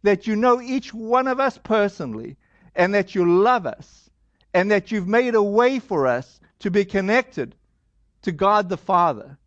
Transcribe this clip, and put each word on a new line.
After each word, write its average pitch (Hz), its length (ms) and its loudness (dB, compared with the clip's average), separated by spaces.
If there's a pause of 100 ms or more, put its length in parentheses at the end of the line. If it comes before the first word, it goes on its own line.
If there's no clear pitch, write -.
that 202 220 2
you 220 100 -2
know 247 240 2
each 254 340 -6
one 233 340 -2
of 262 120 -4
us 269 240 -2
personally, 143 720 -4 (400)
and 180 180 2
that 196 200 0
you 175 280 2
love 226 240 2
us, - 440 -12 (440)
and 190 180 2
that 202 200 0
you've 202 160 -4
made 233 280 2
a 208 80 4
way 240 360 2
for 147 280 -2
us 123 320 -4 (200)
to 196 120 -6
be 202 120 2
connected 196 720 -2 (680)
to 190 80 -4
God 196 360 0
the 180 100 -6
Father. 151 680 -2